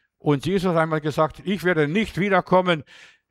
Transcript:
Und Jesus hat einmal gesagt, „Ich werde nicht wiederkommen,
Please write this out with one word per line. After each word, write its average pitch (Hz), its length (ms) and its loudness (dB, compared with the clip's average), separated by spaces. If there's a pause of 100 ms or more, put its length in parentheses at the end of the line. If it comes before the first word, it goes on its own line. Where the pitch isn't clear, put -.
(180)
Und 147 300 0
Jesus 185 260 0
hat 165 80 2
einmal 160 200 -2
gesagt, 151 440 -2
„Ich 175 180 -4
werde 160 240 2
nicht 185 320 -2
wiederkommen, 180 640 0 (480)